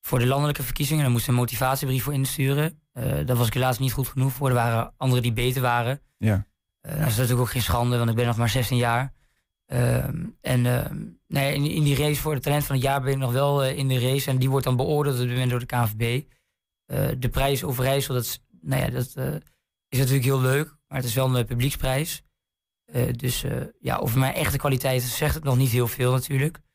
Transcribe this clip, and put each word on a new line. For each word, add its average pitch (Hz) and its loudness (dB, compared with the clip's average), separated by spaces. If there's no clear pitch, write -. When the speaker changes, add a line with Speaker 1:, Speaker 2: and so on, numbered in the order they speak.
Speaker 1:
voor - -2
de 120 2
landelijke 143 0
verkiezingen. 147 -2
Daar 131 4
moest 117 0
een 127 4
motivatiebrief 131 0
voor 143 -2
insturen. 139 0
Eh, - -8
daar 123 2
was 120 4
ik 107 -2
helaas 127 0
niet 131 0
goed 131 -2
genoeg 131 0
voor. 139 -2
Er 127 2
waren 117 0
anderen 127 2
die 120 0
beter 123 0
waren. 120 0
Speaker 2:
Ja. 101 2
Speaker 1:
Eh, - -8
dat 151 0
is 107 0
natuurlijk 123 2
ook 120 0
geen 120 -2
schande, 120 2
want 117 2
ik 113 0
ben 120 2
nog 117 0
maar 117 2
zestien 123 0
jaar. 120 0
Ehm, 123 0
en, 123 2
ehm, 123 0
nee, 139 0
in, 143 0
in 160 0
die 143 4
race 147 0
voor 147 -2
het 127 -4
talent 147 0
van 143 -4
het 131 0
jaar 139 2
ben 135 0
ik 135 0
nog 127 0
wel, 139 2
eh, 135 -2
in 135 0
de 131 2
race. 135 0
En 131 2
die 131 2
wordt 135 2
dan 127 2
beoordeeld 143 0
op 123 -2
dit 123 -2
moment 123 0
door 123 0
de 120 -10
K - -10
N 120 2
V 104 -4
B. 117 -2
Eh, - -2
de 123 -2
prijs 135 0
Overijssel, 135 0
dat 120 -2
is, - -8
nou 135 -2
ja, 127 0
dat, 127 -4
eh, 135 -4
is 123 -4
natuurlijk 131 2
heel 135 2
leuk. 139 0
Maar - -6
het 123 -4
is 110 -4
wel 131 2
een, 127 2
eh, 120 2
publieksprijs. 131 -2
Eh, 123 0
dus, 123 -4
eh, - -4
ja, - -4
over 117 0
mijn - 2
echte 151 -2
kwaliteit 131 0
zegt 139 -2
het 156 -8
nog 135 2
niet 131 4
heel 120 2
veel 123 0
natuurlijk. 135 0